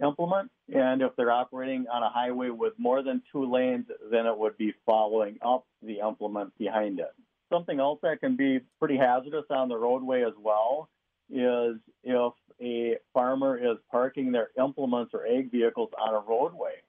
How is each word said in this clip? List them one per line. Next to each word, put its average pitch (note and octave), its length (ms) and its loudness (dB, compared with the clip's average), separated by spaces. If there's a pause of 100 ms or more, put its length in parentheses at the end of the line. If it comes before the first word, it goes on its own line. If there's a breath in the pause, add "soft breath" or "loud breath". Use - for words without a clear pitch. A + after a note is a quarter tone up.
implement. E3+ 500 0 (220)
And C3 300 2
if B2+ 140 -2
they're A#2+ 160 2
operating B2+ 600 -2
on A#2+ 120 0
a G#2+ 40 2
highway B2 420 -2
with A2+ 280 -2
more B2 240 2
than C3 200 -2 (100)
two C3 180 -2
lanes, B2+ 360 2 (240)
then A2+ 160 2
it A2 120 0
would G#2+ 180 0
be G#2+ 160 -2 (140)
following A2 580 2
up B2+ 220 2 (160)
the G#2+ 160 -10
implement G#2 600 -4
behind G#2 420 -2
it. D#2+ 120 -8 (400)
Something F3 280 -2
else D3 220 0
that D#3 180 -2
can C3 160 0
be C3+ 240 2 (180)
pretty D3 180 0
hazardous C3 540 2
on C3 180 0
the A#2+ 80 -2
roadway B2+ 460 0
as A2 180 -2
well A2 480 0 (420)
is B2 460 0 (280)
if B2 280 0 (280)
a A#2 360 -2 (180)
farmer C3+ 420 2
is A#2+ 220 0 (120)
parking B2+ 420 0
their A#2 260 0
implements B2+ 560 0
or G2+ 120 -4
ag B2 240 0
vehicles A#2 480 2
on A2 160 0
a G#2+ 60 2
roadway. B2 520 -2 (160)